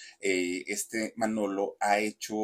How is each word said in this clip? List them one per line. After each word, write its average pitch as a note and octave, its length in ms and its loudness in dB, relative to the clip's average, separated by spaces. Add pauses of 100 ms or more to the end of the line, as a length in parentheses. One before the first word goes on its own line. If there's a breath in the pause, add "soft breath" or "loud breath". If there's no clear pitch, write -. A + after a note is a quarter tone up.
(200 loud breath)
eh, F#2 480 0
este G#2+ 480 -4
Manolo G#2 640 0
ha G#2 180 4
hecho G#2+ 460 -2